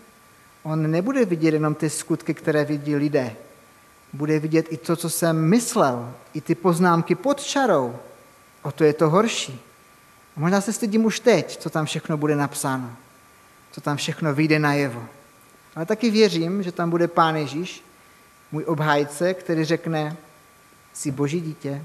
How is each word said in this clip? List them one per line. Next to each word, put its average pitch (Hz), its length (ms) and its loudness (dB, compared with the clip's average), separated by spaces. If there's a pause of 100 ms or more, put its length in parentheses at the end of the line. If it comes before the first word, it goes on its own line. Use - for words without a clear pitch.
(640)
On 156 280 -2
nebude 233 340 2
vidět 160 300 2
jenom 156 200 2
ty 156 160 -2
skutky, - 440 -4
které 151 300 0
vidí 147 320 -2
lidé. 139 400 0 (760)
Bude 151 260 0
vidět 160 320 0
i 165 60 -8
to, 170 200 -2
co 165 140 -4
jsem 160 380 0
myslel, 143 640 2 (220)
i 151 60 -6
ty 165 140 -2
poznámky 170 600 2
pod 285 260 -2
čarou. 151 560 0 (680)
O 143 100 -8
to 160 120 0
je 147 80 6
to 156 180 2
horší. 175 500 0 (760)
A 147 40 -6
možná 180 200 2
se 214 120 -4
stydím 220 320 0
už 214 160 0
teď, 196 360 2
co - 140 -8
tam 156 160 -2
všechno 156 300 -4
bude 151 200 2
napsáno, 135 560 -4 (800)
co - 80 -14
tam 147 160 -2
všechno 151 380 -2
vyjde 156 240 4
najevo. 143 460 0 (720)
Ale 165 100 -6
taky 214 240 0
věřím, 190 520 2
že 175 100 -4
tam 170 180 -2
bude 170 180 2
Pán 165 280 4
Ježíš, 151 480 -6 (680)
můj 156 120 -4
obhájce, 151 680 0
který 165 300 -2
řekne, 160 520 -2 (800)
„Jsi - 160 -6
Boží 143 300 -2
dítě, 147 440 -8